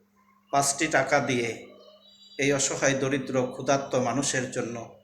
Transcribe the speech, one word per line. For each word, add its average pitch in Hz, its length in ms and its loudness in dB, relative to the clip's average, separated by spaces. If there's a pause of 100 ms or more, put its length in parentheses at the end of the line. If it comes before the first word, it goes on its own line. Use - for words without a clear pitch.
(520)
পাঁচটি 143 360 2
টাকা 143 320 2
দিয়ে 120 300 0 (880)
এই 143 160 2
অসহায়, 139 400 2
দরিদ্র, 131 580 0
ক্ষুধার্ত 139 440 0
মানুষের 127 560 0
জন্য 117 520 -8